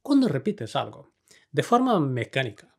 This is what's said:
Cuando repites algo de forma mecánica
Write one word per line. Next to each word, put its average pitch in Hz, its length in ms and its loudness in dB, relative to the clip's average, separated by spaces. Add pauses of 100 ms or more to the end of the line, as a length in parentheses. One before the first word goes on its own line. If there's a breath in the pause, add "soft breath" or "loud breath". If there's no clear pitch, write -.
Cuando 269 260 2
repites 135 480 -4
algo - 360 -6 (400 soft breath)
de 143 100 -2
forma 240 380 2
mecánica 131 800 -4